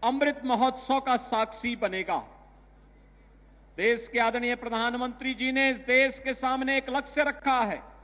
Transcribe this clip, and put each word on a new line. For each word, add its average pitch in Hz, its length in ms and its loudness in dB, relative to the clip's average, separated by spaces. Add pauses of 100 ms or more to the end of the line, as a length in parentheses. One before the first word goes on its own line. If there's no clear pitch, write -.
अमृत 285 400 2
महोत्सव 262 560 2
का 262 160 2
साक्षी 233 600 -2
बनेगा। 190 400 -2 (1600)
देश 226 360 0
के 233 60 0
आदरणीय 240 360 0
प्रधानमंत्री 240 800 -4
जी 254 180 -2
ने 269 200 4
देश 262 520 2
के 262 100 -2
सामने 262 420 0
एक 262 140 -2
लक्ष्य 277 340 0
रखा 277 380 0
है 196 180 -2 (240)